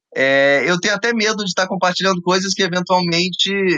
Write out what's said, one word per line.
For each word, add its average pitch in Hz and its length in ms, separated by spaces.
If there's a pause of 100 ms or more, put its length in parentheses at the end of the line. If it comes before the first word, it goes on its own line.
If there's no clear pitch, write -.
(160)
é, 139 500
eu 175 140
tenho 202 140
até 233 180
medo 214 320
de 185 100
tá 190 140
compartilhando 185 540
coisas 190 320
que, 196 80
eventualmente, 180 920 (260)